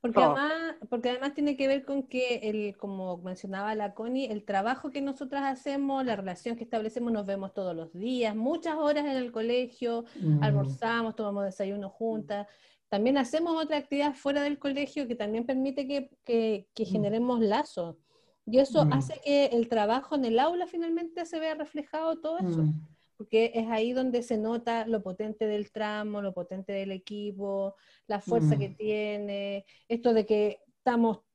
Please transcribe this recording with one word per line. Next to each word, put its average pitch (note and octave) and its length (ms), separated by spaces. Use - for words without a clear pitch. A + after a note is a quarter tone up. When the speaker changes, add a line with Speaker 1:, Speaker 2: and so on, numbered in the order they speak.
Speaker 1:
porque A3+ 180
Speaker 2:
Todo. D4 160
Speaker 1:
además, D#4 400
porque B3 200
además C4 240
tiene D4 240
que C4+ 100
ver C4+ 160
con C#4 200
que, B3+ 400
el, G#3 340
como F#3+ 400
mencionaba F#3+ 580
la G3+ 200
Connie, B3 360
el G#3 120
trabajo A#3 480
que C#4 100
nosotras C#4 440
hacemos, C4+ 600
la A3+ 100
relación F#3+ 400
que A#3 80
establecemos, A#3 480
nos G#3 140
vemos G3 280
todos F#3 220
los D#3+ 180
días, A3 420
muchas D#4 400
horas D4 300
en C#4+ 120
el B3 140
colegio, A#3 760
Speaker 3:
Mm. D3+ 220
Speaker 1:
almorzamos, F3 720
tomamos G3+ 300
desayuno G3 440
juntas. G3+ 560
También A3+ 280
hacemos D#4+ 440
otra D4+ 160
actividad C#4+ 360
fuera C#4+ 300
del C#4+ 160
colegio C#4 480
que A#3 80
también A3 300
permite C4 420
que, C4+ 240
que, A3 520
que A3 80
Speaker 3:
Mm. F#3+ 40
Speaker 1:
generemos A3 520
lazos. G3+ 560
Y A3+ 140
eso C4+ 260
Speaker 3:
Mm. - 80
Speaker 1:
hace C#4 320
que C#4+ 220
el A#3 220
trabajo A#3 460
en C4 100
el A3+ 140
aula E4+ 280
finalmente E4+ 580
se E4 140
vea D#4 160
reflejado D#4 640
todo D#4+ 200
eso. E3+ 240
Speaker 3:
Mm. D#3 180
Speaker 1:
Porque A3 380
es A3+ 140
ahí A3+ 240
donde B3+ 280
se A#3+ 160
nota A#3 480
lo A3+ 160
potente G#3+ 460
del G#3 240
tramo, G#3+ 500
lo G3 140
potente F#3+ 360
del G3 200
equipo, G3 840
la G3+ 160
fuerza D#3+ 340
Speaker 3:
Mm. C#3 40
Speaker 1:
que C3 100
tiene, G#3 960
esto A#3 240
de A3 140
que G#3 320
estamos A#3 440